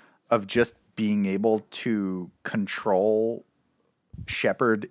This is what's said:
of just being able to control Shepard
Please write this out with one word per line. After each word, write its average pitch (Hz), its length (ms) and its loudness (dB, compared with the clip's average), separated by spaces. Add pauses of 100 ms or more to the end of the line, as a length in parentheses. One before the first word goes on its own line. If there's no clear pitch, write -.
(300)
of 110 160 2
just 120 280 0 (220)
being 104 300 2
able 107 340 2 (100)
to 95 600 -4 (120)
control 107 1040 0 (800)
Shepard 110 640 0